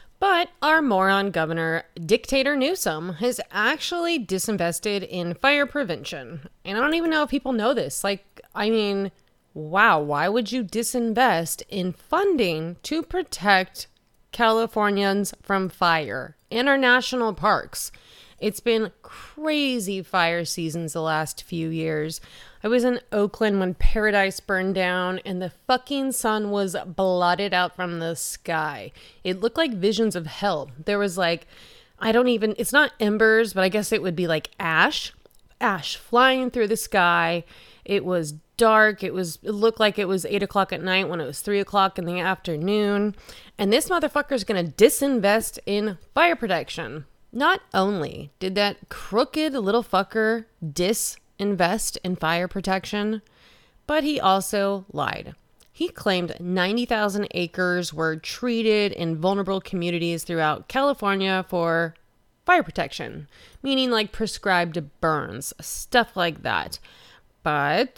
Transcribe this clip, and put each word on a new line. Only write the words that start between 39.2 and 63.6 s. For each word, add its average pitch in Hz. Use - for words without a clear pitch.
it 214
looked 220
like 214
it 196
was 190
eight 202
o'clock 190
at 165
night 185
when 170
it 143
was 143
three 202
o'clock 190
in 170
the 175
afternoon. 202
And 202
this 285
motherfucker's 294
gonna 185
disinvest 220
in 208
fire 339
protection. 156
Not 311
only 190
did 190
that 202
crooked 269
little 226
fucker 220
disinvest 185
in 180
fire 170
protection, 202
but 302
he 294
also 196
lied. -
He 349
claimed 180
ninety 185
thousand 208
acres 180
were 160
treated 220
in 165
vulnerable 196
communities 170
throughout 160
California 196
for 170
fire 349
protection, 143